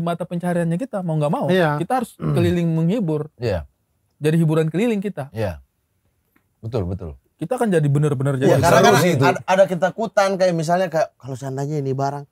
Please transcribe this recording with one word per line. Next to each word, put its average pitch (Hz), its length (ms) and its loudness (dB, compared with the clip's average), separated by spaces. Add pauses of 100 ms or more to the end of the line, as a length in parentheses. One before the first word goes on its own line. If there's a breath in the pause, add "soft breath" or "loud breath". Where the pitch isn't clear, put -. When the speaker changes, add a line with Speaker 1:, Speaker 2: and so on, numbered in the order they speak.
Speaker 1:
mata 170 240 -4
pencariannya 175 500 -2
kita, 190 300 -6
mau 160 100 -2
nggak 147 140 0
mau. 226 180 -2
Speaker 2:
Iya. 170 300 2
Speaker 1:
Kita 247 240 -2
harus - 160 -10
Speaker 2:
Hmm. 160 160 -4
Speaker 1:
keliling 170 340 0
menghibur. 165 680 -2
Speaker 3:
Iya. 101 320 -4 (500)
Speaker 1:
Jadi 151 180 0
hiburan 160 300 2
keliling 208 320 0
kita. 190 320 -8
Speaker 3:
Iya. 95 300 -4 (1000)
Betul, 113 300 -6
betul. 85 260 -10 (240)
Speaker 1:
Kita - 160 -6
akan 226 160 0
jadi 156 160 2
bener-bener 139 480 0
jadi 131 160 2
Speaker 4:
Iya, - 80 4
karena - 240 4
kan - 100 8
Speaker 3:
Seru 185 120 4
sih 175 100 2
itu. 139 80 2
Speaker 4:
ada, 180 240 2
ada 190 180 6
ketakutan 196 680 0
kayak 180 220 2
misalnya 170 340 0
kayak, 156 240 -2
"Kalau 131 240 -12
seandainya 139 400 -4
ini 135 160 -2
barang, 139 380 -4